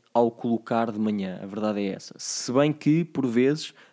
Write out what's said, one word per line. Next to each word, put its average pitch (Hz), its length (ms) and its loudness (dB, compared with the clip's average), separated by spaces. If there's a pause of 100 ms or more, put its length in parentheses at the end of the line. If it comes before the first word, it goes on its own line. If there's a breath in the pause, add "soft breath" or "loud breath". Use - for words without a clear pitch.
(140)
ao 120 180 4
colocar 117 600 -2
de 107 80 -6
manhã, 101 420 -2
a - 40 -12
verdade 104 340 -4
é 101 140 -2
essa. - 240 -14
Se - 340 -6
bem 143 220 4
que, 151 320 2
por 135 200 -2
vezes, 127 480 2 (200 loud breath)